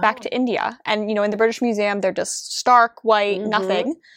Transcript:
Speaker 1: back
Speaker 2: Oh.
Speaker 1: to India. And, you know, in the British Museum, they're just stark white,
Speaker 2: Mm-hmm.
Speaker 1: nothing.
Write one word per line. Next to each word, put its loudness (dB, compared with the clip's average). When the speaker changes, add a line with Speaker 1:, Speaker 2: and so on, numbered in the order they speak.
Speaker 1:
back 2
Speaker 2:
Oh. -18
Speaker 1:
to -8
India. -2
And, -2
you -2
know, 0
in 0
the -4
British 0
Museum, 0
they're 0
just -6
stark 4
white, 2
Speaker 2:
Mm-hmm. -6
Speaker 1:
nothing. 0